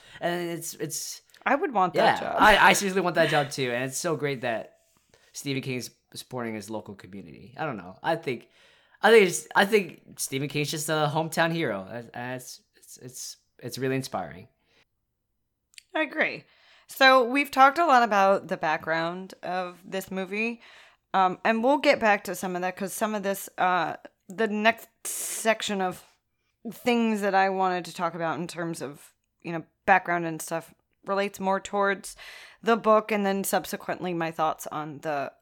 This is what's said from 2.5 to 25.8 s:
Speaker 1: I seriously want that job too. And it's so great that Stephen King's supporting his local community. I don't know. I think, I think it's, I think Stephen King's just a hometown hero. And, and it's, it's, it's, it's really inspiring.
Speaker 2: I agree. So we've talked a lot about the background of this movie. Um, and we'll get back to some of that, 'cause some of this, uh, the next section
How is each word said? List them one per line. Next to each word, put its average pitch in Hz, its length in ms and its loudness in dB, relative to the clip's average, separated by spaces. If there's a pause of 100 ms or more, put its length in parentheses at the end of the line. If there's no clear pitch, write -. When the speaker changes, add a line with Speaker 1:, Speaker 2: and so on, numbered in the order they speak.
Speaker 1:
I 190 40 8
seriously 190 280 0
want 175 140 -2
that 165 140 4
job 147 200 2
too. 131 220 -4
And 123 140 -2
it's 131 120 -6
so 170 180 -2
great 139 260 -4
that 117 340 -4 (580)
Stephen 135 300 -6
King's 123 260 -8 (240)
supporting 120 400 -10
his 107 160 -10
local 107 240 -10
community. 92 640 -18
I - 80 -6
don't 131 120 -6
know. 92 260 -16
I 160 140 0
think, 135 320 -8 (520)
I 202 80 6
think 214 200 8
it's, - 260 -6
I 202 100 6
think 196 360 -2 (160)
Stephen 135 320 -6
King's 147 200 -2
just 151 200 -6
a 156 220 0
hometown 165 420 0
hero. 110 360 -2
And, 117 240 -12
and 123 220 -8
it's, - 260 -16 (140)
it's, - 220 -20
it's, - 400 -14 (260)
it's 120 160 -10
really 131 160 0
inspiring. 98 520 -6 (1500)
Speaker 2:
I 311 60 0
agree. 254 420 -4 (440)
So 262 360 6
we've 277 260 0
talked 277 300 6
a 349 60 4
lot 254 180 6
about 196 460 4
the 180 80 -2
background 165 840 -2
of 180 420 -6
this 190 280 -8
movie. 208 500 -6 (520)
Um, 185 300 2
and 226 200 2
we'll 277 160 4
get 269 200 4
back 208 260 2
to 190 100 -6
some 185 200 -6
of 175 60 -4
that, 185 140 -4
'cause 190 180 -8
some 214 220 -2
of 202 80 -6
this, 196 340 -4
uh, 180 380 0 (320)
the 202 200 -2
next 214 420 0 (160)
section - 760 -2